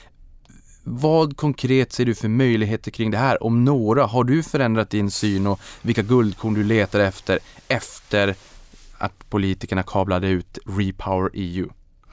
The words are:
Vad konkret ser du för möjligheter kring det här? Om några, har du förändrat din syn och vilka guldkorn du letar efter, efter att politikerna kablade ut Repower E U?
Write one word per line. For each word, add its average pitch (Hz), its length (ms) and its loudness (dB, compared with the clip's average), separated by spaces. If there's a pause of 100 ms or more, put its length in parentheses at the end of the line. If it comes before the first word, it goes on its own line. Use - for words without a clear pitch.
(840)
Vad 151 540 0
konkret 131 560 0
ser 127 120 0
du 117 100 0
för - 120 -4
möjligheter 110 640 0
kring 110 200 -2
det 101 60 -2
här? 127 260 0
Om 117 220 2
några, 131 400 2
har 117 180 2
du 143 200 2
förändrat 113 460 0
din 104 220 0
syn 101 360 0
och 98 120 -2 (220)
vilka 113 200 0
guldkorn 110 520 0
du 107 100 0
letar 104 360 2
efter, 95 400 0 (280)
efter 101 680 -2 (640)
att - 320 -10
politikerna 95 540 -2
kablade 95 440 -2
ut 92 380 -4
Repower 95 680 -4
E 90 240 -8
U? 90 120 -6 (440)